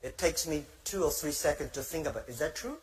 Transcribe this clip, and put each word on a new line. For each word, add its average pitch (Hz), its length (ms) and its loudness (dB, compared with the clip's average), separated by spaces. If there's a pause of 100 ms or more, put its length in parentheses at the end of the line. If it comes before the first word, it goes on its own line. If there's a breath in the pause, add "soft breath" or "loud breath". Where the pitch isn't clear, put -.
it 131 160 -6
takes 165 300 4
me 151 180 0 (200)
two 190 200 2
or 151 60 6
three 147 220 0
seconds 147 400 2
to 139 100 -4
think 160 240 -2
about, 110 200 -4
"Is 120 120 -10
that 156 160 0
true? 285 280 -6